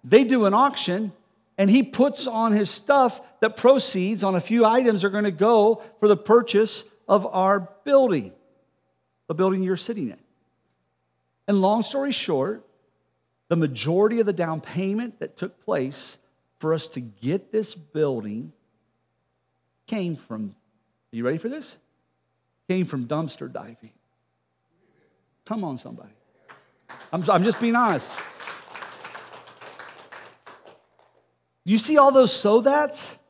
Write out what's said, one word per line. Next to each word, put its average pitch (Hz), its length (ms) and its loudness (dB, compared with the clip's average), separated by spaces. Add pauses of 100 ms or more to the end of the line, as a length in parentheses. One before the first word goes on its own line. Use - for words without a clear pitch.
They 214 200 6
do 233 200 2
an 196 80 4
auction, 220 600 0 (440)
and 196 140 2
he 262 120 6
puts 277 440 0
on 226 260 -2
his 208 160 0
stuff 269 500 0 (220)
that 220 160 0
proceeds 208 680 2
on 190 120 0
a 175 60 0
few 226 260 2
items 226 380 2
are 196 60 0
gonna 208 200 -2
go 214 520 2 (180)
for 208 80 4
the 208 100 4
purchase 220 680 2 (240)
of 196 180 2
our 190 420 0 (140)
building, 226 500 2 (920)
the 165 80 -8
building 190 300 0
you're 185 120 -2
sitting 196 340 -8
in. - 80 -20 (1300)
And 202 120 2
long 208 220 2
story 277 300 -4
short, 185 520 -4 (840)
the 175 80 0
majority 165 640 0
of 208 60 0
the 202 60 -2
down 160 280 -4
payment 208 580 -6
that - 180 -12
took - 280 -12
place 139 540 -6 (400)
for 156 140 -2
us 160 160 -4
to - 120 -12
get 123 500 -8
this 214 240 -4
building 139 800 -6 (1400)
came 180 260 -6
from, 107 400 -12 (580)
are 113 40 -12
you 117 80 -6
ready 147 140 -2
for 220 100 -8
this? 285 280 -12 (920)
Came 185 180 -2
from 127 220 -8
dumpster 151 440 -8
diving. 113 380 -18 (1600)
Come 214 180 -6
on, 135 140 -8
somebody. - 340 -20 (1000)
I'm, 180 160 -4
I'm 185 140 4
just 214 180 0
being 233 140 0
honest. 220 340 0 (3500)
You 202 120 2
see 294 220 2
all 277 140 8
those 262 200 6
so 214 280 2
that's? 285 560 -2 (140)